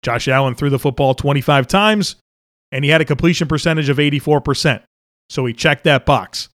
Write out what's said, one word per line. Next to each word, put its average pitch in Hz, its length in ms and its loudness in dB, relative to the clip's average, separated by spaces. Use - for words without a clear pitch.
Josh 120 260 -4
Allen 131 280 0
threw 143 160 -2
the 135 80 -2
football 135 340 0
twenty-five 139 540 0
times, 208 480 0
and 135 120 -4
he 143 60 0
had 160 120 4
a 147 40 2
completion 165 420 0
percentage 156 420 -2
of 139 100 0
eighty-four 147 420 0
percent. 139 400 -2
So 131 160 -4
he 120 80 -4
checked 147 300 0
that 147 220 2
box. - 520 -2